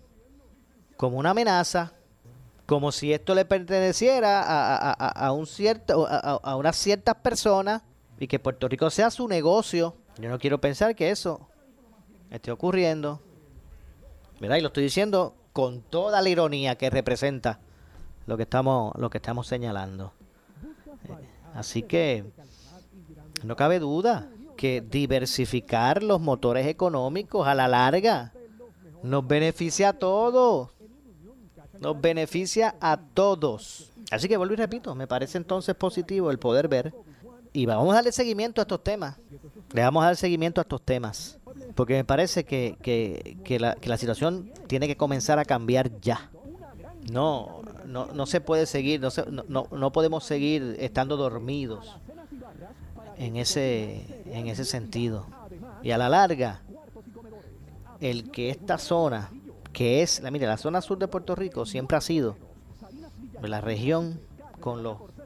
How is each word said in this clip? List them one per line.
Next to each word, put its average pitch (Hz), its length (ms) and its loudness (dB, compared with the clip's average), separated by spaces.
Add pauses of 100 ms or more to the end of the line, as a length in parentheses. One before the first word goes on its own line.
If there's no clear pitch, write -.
(960)
como 127 220 -2
una 156 120 2
amenaza, 180 640 2 (760)
como 143 240 2
si 147 220 -2
esto 185 220 0
le 185 100 4
perteneciera 196 960 2
a, 135 360 2
a, 139 160 0
a, - 340 -2
a 135 60 2
un 151 140 -2
cierto, 202 600 2
a, 151 100 0
a, 143 200 0
a 135 200 -4
unas 156 200 2
ciertas 202 400 2
personas 202 640 2 (360)
y 139 80 -4
que 135 120 0
Puerto 131 280 -2
Rico 131 240 2
sea 226 200 4
su 247 180 -4
negocio. 170 680 2 (240)
Yo 113 100 -8
no 123 100 -4
quiero 139 220 0
pensar 202 360 2
que 165 140 2
eso 185 360 -4 (840)
esté 120 200 -10
ocurriendo, 156 720 0 (1200)
¿verdad? 107 160 2
Y 170 60 4
lo 147 60 -2
estoy 143 160 0
diciendo 185 520 2 (160)
con 123 300 -2
toda 196 400 0
la 190 60 4
ironía 147 480 2
que 131 140 0
representa 127 680 0 (680)
lo 110 100 -2
que 110 80 -2
estamos, 131 520 2
lo 117 140 -2
que 110 80 -6
estamos 120 280 -6
señalando. 98 680 -6 (920)
Eh, - 240 -16 (260)
así 113 280 -6
que 135 420 0 (1160)
no 113 140 -6
cabe 165 220 4
duda 156 520 0 (260)
que 127 240 0
diversificar 127 1200 2
los 202 180 4
motores 131 460 2
económicos 160 800 0
a 139 80 4
la 131 140 4
larga 131 640 4 (680)
nos 131 240 0
beneficia 160 640 2
a - 20 -2
todos. 208 800 2 (1120)
Nos 151 200 -4
beneficia 170 800 2
a 156 160 4
todos. 156 960 0 (180)
Así 117 180 0
que 220 80 4
vuelvo 190 180 0
y - 20 -2
repito, 220 380 -4
me 131 140 -8
parece 127 280 -2
entonces 180 380 -2
positivo 180 560 -2
el 127 80 0
poder 131 300 2
ver. 139 260 0 (580)
Y 127 140 0
vamos 117 260 4
a 214 40 6
darle 240 160 4
seguimiento 226 480 0
a - 20 2
estos 190 200 -2
temas. 185 340 -4 (560)
Le 117 100 2
vamos 143 200 6
a 165 40 6
dar 175 100 6
seguimiento 170 440 0
a - 20 0
estos 135 200 -6
temas. 123 560 -4 (360)
Porque 127 200 2
me 135 100 2
parece 170 400 2
que, 123 360 -4
que, 113 640 -2
que 123 160 0
la, 117 140 2
que - 140 -6
la 117 100 0
situación 165 540 -2 (140)
tiene 135 200 0
que 143 100 -2
comenzar 143 420 2
a 147 60 2
cambiar 123 560 0
ya. - 300 -2 (840)
No, 120 500 -2 (220)
no, 127 220 -8
no 139 200 -6
se 175 140 0
puede 160 260 2
seguir, 143 340 0
no 131 100 0
se, - 160 -4
no, 135 220 -8
no, 135 220 -2
no 139 220 0
podemos 160 320 2
seguir 143 540 -2
estando 135 380 -2
dormidos 120 840 -6 (1200)
en 117 180 -6
ese, 117 880 -2
en 117 200 -8
ese 113 180 -6
sentido. 113 600 -4 (560)
Y 117 80 -4
a 113 80 2
la 123 100 2
larga, 143 540 2 (1400)
el 123 300 -4
que 123 200 -4
esta 160 280 -4
zona, 139 520 0 (420)
que 123 300 2
es, - 200 0
la, 131 80 -8
mire, 147 160 -2
la 110 100 0
zona 170 240 -2
sur 190 180 -4
de 190 100 -2
Puerto 185 260 -4
Rico 180 320 -6
siempre 131 300 -2
ha 143 40 2
sido 131 360 0 (1080)
la 107 180 -6
región 147 600 -2 (400)
con 120 220 -8
los, 110 140 -8 (300)